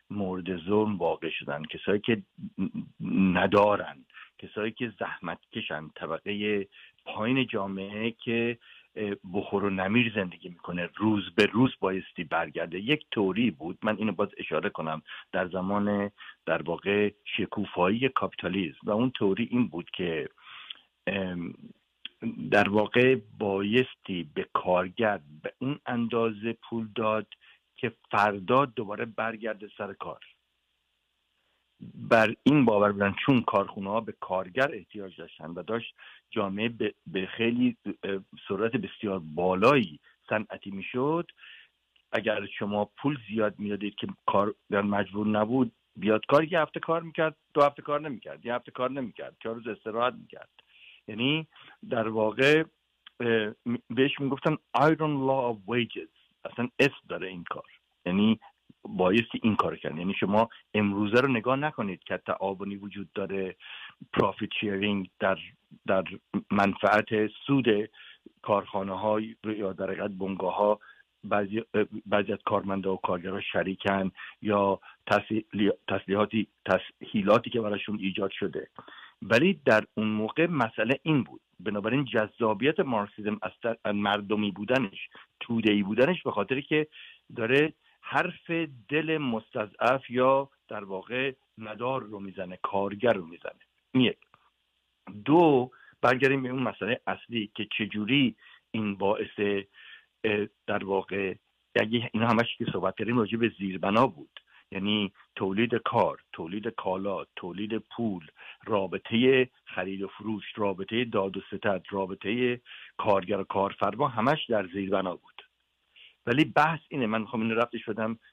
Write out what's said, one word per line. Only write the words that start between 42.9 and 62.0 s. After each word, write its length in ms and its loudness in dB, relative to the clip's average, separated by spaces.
زیاد 300 -2
می‌دادید 360 -4
که 120 -8
کارگر 560 0
مجبور 440 0
نبود 460 2
بیاد 300 2
کار، 180 6
یه 160 0
هفته 200 -4
کار 220 -2
می‌کرد، 340 -2
دو 80 6
هفته 200 2
کار 180 -2
نمی‌کرد، 460 -10
یه 80 -4
هفته 160 -8
کار 200 -4
نمی‌کرد، 520 -10
چهار 120 -6
روز 120 -12
استراحت 480 -2
می‌کرد. 340 -20
یعنی 380 0
در 180 0
واقع، 560 4
اه، 320 2
م-، 100 0
بهش 300 2
می‌گفتن 360 0
iron 380 4
law 260 2
of 40 -14
wages، 460 -2
اصلاً 240 -4
اسم 300 2
داره 200 -6
این 160 -10
کار، 240 -10
یعنی 340 4
بایستی 540 2
این 140 4
کار 200 0
کرد. 220 -6
یعنی 160 -2
شما 340 2
امروزه 460 2
رو 80 4
نگاه 280 0
نکنید 480 -4